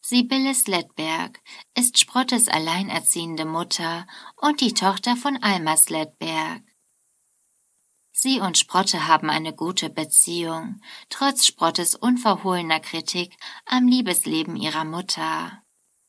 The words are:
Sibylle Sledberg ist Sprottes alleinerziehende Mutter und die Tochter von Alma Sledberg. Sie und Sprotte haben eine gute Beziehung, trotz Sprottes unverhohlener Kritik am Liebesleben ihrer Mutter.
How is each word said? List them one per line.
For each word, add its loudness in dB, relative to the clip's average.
Sibylle 2
Sledberg -2
ist 4
Sprottes 2
alleinerziehende -2
Mutter -4
und 0
die 2
Tochter 0
von -2
Alma 2
Sledberg. -2
Sie 0
und -2
Sprotte 0
haben 4
eine -2
gute -4
Beziehung, 0
trotz 2
Sprottes 2
unverhohlener 0
Kritik -6
am 2
Liebesleben 2
ihrer -4
Mutter. -6